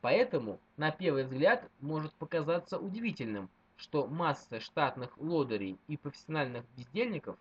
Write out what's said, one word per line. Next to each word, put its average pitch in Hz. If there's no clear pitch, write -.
Поэтому, 143
на 151
первый 151
взгляд, 135
может 156
показаться 170
удивительным, 156
что 143
масса 143
штатных 127
лодырей 120
и 151
профессиональных 139
бездельников 170